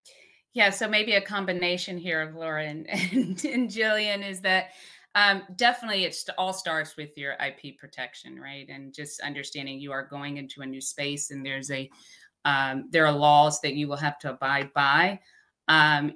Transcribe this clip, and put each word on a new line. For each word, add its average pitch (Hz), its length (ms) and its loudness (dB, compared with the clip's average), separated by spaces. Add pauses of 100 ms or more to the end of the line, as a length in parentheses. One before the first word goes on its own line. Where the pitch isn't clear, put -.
(540)
Yeah, 208 160 6
so 208 180 -4
maybe 214 260 2
a 202 60 6
combination 180 800 -2
here 165 240 -2
of 156 140 -8
Laura 160 280 -4
and, 151 260 -8
<laughs> 175 220 -2
and, 190 320 0
and 247 240 0
Jillian 214 580 0
is 190 140 -10
that, 185 300 2 (460)
um, 196 260 4 (140)
definitely 233 480 2
it 160 100 -4
st-, - 240 -10
all 185 140 0
starts 160 440 -4
with 147 220 -12
your 139 220 -6
I 139 100 -2
P 139 220 -16
protection, 131 680 -14
right? 139 280 -16
And 139 260 -16
just 151 260 -12
understanding 139 580 -8
you 139 140 -10
are 135 140 -6
going 143 320 -10
into 139 240 -14
a 135 40 -12
new 131 140 -10
space 143 500 -6
and 139 140 -10
there's 135 260 -8
a, 135 200 -6 (540)
um, 135 460 0
there 160 160 6
are 147 60 6
laws 147 480 6
that 139 140 -2
you 147 140 -2
will 143 80 -4
have 147 240 -2
to 143 100 -6
abide 135 420 0
by. 156 480 4 (460)
Um, 151 500 6